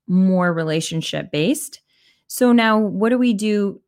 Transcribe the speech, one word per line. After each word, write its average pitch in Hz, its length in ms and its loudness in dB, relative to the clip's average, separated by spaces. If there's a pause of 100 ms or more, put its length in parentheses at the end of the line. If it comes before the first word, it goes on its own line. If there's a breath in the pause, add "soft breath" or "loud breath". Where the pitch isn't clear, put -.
more 185 460 2
relationship 160 800 -4
based. 175 500 -4 (480)
So 247 220 2
now 226 260 4
what 208 320 0
do 247 80 2
we 247 160 2
do 208 540 -2